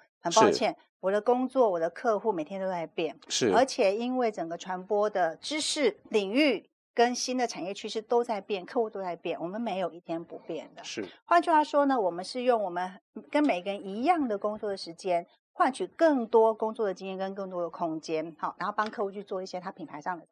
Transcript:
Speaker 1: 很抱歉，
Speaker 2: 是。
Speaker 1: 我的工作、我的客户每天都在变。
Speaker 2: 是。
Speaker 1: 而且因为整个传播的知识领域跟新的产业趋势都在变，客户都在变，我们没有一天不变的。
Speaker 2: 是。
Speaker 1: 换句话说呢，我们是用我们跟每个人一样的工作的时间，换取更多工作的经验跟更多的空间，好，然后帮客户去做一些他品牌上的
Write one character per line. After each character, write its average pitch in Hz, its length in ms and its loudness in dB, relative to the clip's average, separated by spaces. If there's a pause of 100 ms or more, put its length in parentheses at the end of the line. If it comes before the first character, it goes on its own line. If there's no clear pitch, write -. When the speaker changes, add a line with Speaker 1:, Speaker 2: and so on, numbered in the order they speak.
(240)
Speaker 1:
很 170 100 -2
抱 214 160 8
歉， 196 220 2
Speaker 2:
是。 - 60 -12 (240)
Speaker 1:
我 185 100 0
的 208 100 2
工 247 260 2
作、 254 220 4
我 175 100 0
的 165 80 2
客 220 300 0
户 220 140 0
每 165 120 -4
天 196 160 -8
都 190 80 -4
在 170 200 -4
变。 - 280 -4 (120)
Speaker 2:
是。 - 260 2
Speaker 1:
而 233 100 6
且 214 320 2
因 247 220 -2
为 240 140 2
整 165 180 -8
个 170 80 -8
传 185 260 -8
播 208 240 0
的 180 280 0
知 302 260 -6
识 277 340 0 (140)
领 202 240 0
域 269 340 2 (260)
跟 240 220 4
新 254 220 -4
的 247 100 0
产 - 160 -10
业 196 100 -6
趋 214 160 -10
势 220 120 -6
都 240 220 2
在 214 160 -4
变， 196 260 -6
客 - 140 -2
户 220 100 0
都 196 120 -8
在 180 140 -6
变， 170 240 -6
我 165 80 -4
们 196 120 -6
没 202 200 -4
有 170 120 -2
一 170 100 -16
天 170 220 -6
不 160 160 -14
变 - 360 -10
的。 - 80 -16
Speaker 2:
是。 104 220 -8 (200)
Speaker 1:
换 339 160 6
句 349 80 -2
话 302 140 6
说 285 220 2
呢， 269 140 4
我 185 120 2
们 175 120 -6
是 247 200 -6
用 233 180 4
我 190 80 -2
们 185 300 -6 (320)
跟 294 120 2
每 190 180 2
个 196 100 -6
人 196 140 -8
一 202 180 -6
样 320 240 2
的 208 100 -2
工 214 200 -4
作 208 120 -6
的 196 60 -2
时 165 180 -12
间， 175 320 -2 (280)
换 302 180 2
取 185 160 -6
更 285 400 2
多 226 260 6
工 220 200 -2
作 220 120 -2
的 190 80 0
经 190 140 -10
验 190 100 -6
跟 190 160 -4
更 196 160 -8
多 180 120 -6
的 165 80 -4
空 160 300 -4
间， 156 380 -4
好， - 220 -6
然 180 80 -4
后 202 80 -4
帮 214 140 -2
客 220 140 -6
户 196 60 -2
去 196 140 -10
做 190 180 -6
一 190 40 -8
些 185 140 -10
他 180 120 -8
品 165 140 -14
牌 147 160 -14
上 175 180 -6
的 - 120 -20